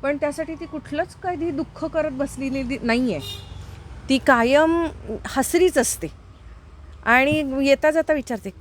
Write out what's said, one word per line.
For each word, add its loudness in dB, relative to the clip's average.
पण -2
त्यासाठी -4
ती -12
कुठलंच -6
कधी -4
दुःख -8
करत -2
बसलेली -4
दि-, -4
नाही 0
आहे. -4
ती 4
कायम 4
हसरीच 2
असते. 0
आणि 4
येता 4
जाता 2
विचारते -4